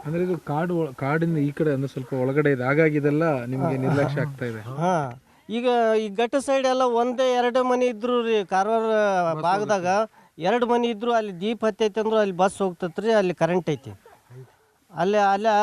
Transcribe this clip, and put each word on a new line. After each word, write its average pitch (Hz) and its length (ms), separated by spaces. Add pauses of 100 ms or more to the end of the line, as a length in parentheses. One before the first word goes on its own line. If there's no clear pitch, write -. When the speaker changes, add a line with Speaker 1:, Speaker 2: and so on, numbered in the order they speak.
Speaker 1:
ಅಂದ್ರೆ 165 180
ಇದು 180 140
ಕಾಡು 170 400
ಒಳ-, 147 180
ಕಾಡಿಂದ 160 420
ಈ 143 140
ಕಡೆ 151 220
ಅಂದ್ರೆ 135 140
ಸ್ವಲ್ಪ 131 260
ಒಳಗಡೆ 139 380
ಇದು 123 120
ಹಾಗಾಗಿದೆಲ್ಲ 147 840
ನಿಮ್ಗೆ 131 300
Speaker 2:
ಹಾ. 131 60
Speaker 1:
ನಿರ್ಲಕ್ಷ್ಯ 139 400
ಆಗ್ತಾ 139 240
ಇದೆ. 113 160
Speaker 2:
ಹಾ. 143 600 (280)
ಈಗ 240 180 (320)
ಈ 214 100
ಘಟ್ಟ 226 260
ಸೈಡ್ 269 320
ಎಲ್ಲ 254 140
ಒಂದೇ 247 520
ಎರಡು 247 300
ಮನೆ 254 220
ಇದ್ರು 240 360
ರೀ, 220 240
ಕಾರವಾರ 202 360 (520)
Speaker 1:
ಬಸ್ 156 100
Speaker 2:
ಭಾಗದಾಗ 196 440
Speaker 1:
ಹೋಗುತ್ತೆ. 208 380 (180)
Speaker 2:
ಎರಡು 233 220
ಮನೆ 240 220
ಇದ್ರು 240 260
ಅಲ್ಲಿ 208 280
ದೀಪ 220 240
ಹತ್ತೈತೆ 220 360
ಅಂದ್ರು 220 160
ಅಲ್ಲಿ 202 180
ಬಸ್ 190 260
ಹೋಗ್ತೈತ್ರಿ, 190 520
ಅಲ್ಲಿ 190 200
ಕರೆಂಟ್ 165 360
ಐತಿ. 135 220 (1040)
ಅಲ್ಲೇ, 185 220
ಅಲ್ಲೇ 202 320 (140)